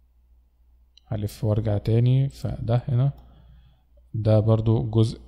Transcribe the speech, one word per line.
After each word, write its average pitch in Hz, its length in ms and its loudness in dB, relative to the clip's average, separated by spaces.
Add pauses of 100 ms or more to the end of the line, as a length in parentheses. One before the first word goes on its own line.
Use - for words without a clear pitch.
(1040)
هلف 104 380 -8
وارجع 107 340 -2
تاني. 123 520 0
فده 120 580 -4
هنا، 135 240 0 (1000)
ده 110 260 2
برضو 110 500 2
جزء 110 380 0